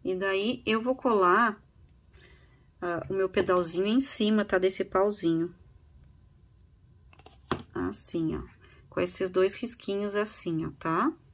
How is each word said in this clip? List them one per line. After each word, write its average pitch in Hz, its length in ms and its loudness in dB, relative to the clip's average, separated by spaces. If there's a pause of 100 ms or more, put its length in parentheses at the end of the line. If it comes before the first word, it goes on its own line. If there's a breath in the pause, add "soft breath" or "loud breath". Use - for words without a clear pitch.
E 185 100 -2
daí, 196 500 0
eu 220 160 2
vou 247 140 -2
colar, 214 680 4 (1200 soft breath)
ah, 175 300 -4
o 190 40 -4
meu 190 140 0
pedalzinho 180 580 2
em 233 140 4
cima, 214 440 2
tá? 196 140 0
Desse 190 260 2
pauzinho. 180 680 0 (2250)
Assim, 170 640 -4
ó. - 60 -8 (460 soft breath)
Com - 120 -4
esses 180 280 -2
dois 185 280 2
risquinhos 202 580 -6
assim, 180 500 -2
ó, 151 140 -6
tá? 190 340 0 (220)